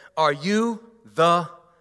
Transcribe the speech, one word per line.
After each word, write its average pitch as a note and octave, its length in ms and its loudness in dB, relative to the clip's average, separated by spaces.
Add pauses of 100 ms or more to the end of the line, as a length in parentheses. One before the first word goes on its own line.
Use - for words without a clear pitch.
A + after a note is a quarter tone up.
(160)
'Are D#3 160 2
you G#3 480 -2 (240)
the E3+ 460 0 (300)